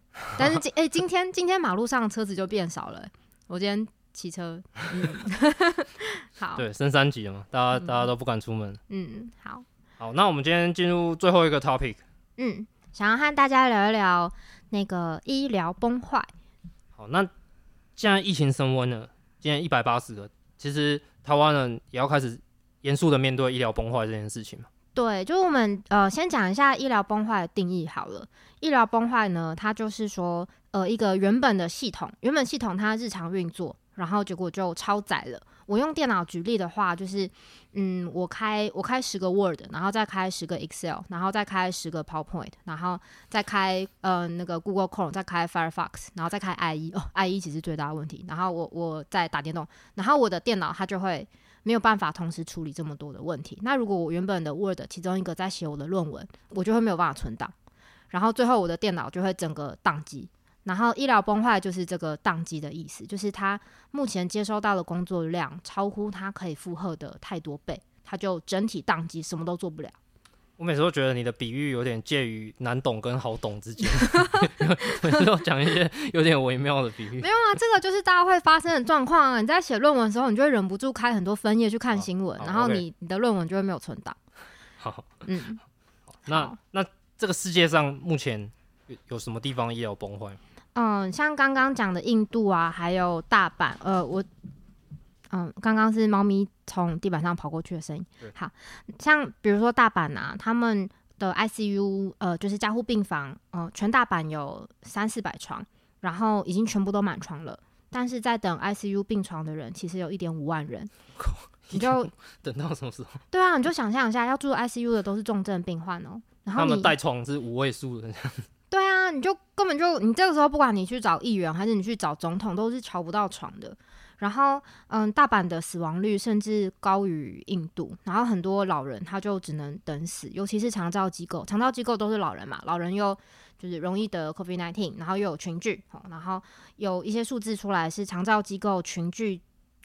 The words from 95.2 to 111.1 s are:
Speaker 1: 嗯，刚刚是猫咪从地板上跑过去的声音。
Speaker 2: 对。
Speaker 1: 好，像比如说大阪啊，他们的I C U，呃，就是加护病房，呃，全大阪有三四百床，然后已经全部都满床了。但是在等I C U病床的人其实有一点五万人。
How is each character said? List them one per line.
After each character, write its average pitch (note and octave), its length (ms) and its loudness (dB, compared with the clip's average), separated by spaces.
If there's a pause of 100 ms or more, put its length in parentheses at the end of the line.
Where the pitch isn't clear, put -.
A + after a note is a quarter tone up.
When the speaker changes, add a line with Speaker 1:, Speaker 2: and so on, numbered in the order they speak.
Speaker 1:
嗯， F3 280 -2
刚 A3 160 2
刚 A3 160 6
是 A3 160 4
猫 G3+ 160 4
咪 G3 240 4 (180)
从 E3+ 320 0
地 G3 120 -2
板 E3 120 0
上 F3 140 0
跑 G3 140 -6
过 D#3+ 120 -4
去 F3 140 -8
的 D#3+ 60 -6
声 D#3+ 120 -8
音。 F3+ 120 -8 (160)
Speaker 2:
对。 A2 120 -16
Speaker 1:
好， - 160 -10 (480)
像 D4+ 320 4 (120)
比 G#3 80 4
如 G#3 100 6
说 A#3 100 4
大 A#3 200 6
阪 D#3 280 0
啊， - 220 -6
他 A3+ 140 0
们 A3 360 2 (300)
的 F#3+ 140 0
I G#3+ 120 0
C G#3+ 280 -2
U， G3 460 -2
呃， F3 180 -2
就 G3+ 100 -4
是 G3+ 100 -2
加 G#3+ 140 -2
护 A3+ 100 -2
病 A3 220 0
房， C#3+ 340 -6 (120)
呃， E3+ 240 -6
全 G3+ 180 0
大 B3 140 4
阪 E3 240 -2
有 D3+ 360 -8 (180)
三 G#3+ 260 -4
四 A3 120 -6
百 - 160 -8
床， - 240 -12 (380)
然 F3 140 -4
后 G#3+ 320 2
已 F3+ 80 -2
经 G#3+ 120 2
全 G#3 160 0
部 F#3+ 80 0
都 G3+ 120 0
满 F#3+ 180 -2
床 D#3 240 -12
了。 B2+ 160 -14 (300)
但 B3 180 -4
是 A#3+ 140 -6
在 A#3 160 0
等 F3+ 220 -2
I G3 140 -2
C G3+ 180 -6
U G3 120 0
病 G3+ 180 -2
床 E3 220 -8
的 D#3 100 -8
人 C#3+ 200 -10
其 - 160 -10
实 F3+ 80 -8
有 F3 120 -4
一 F#3+ 80 -6
点 E3+ 160 -4
五 D3+ 120 -6
万 D#3 200 -2
人。 - 240 -10 (280)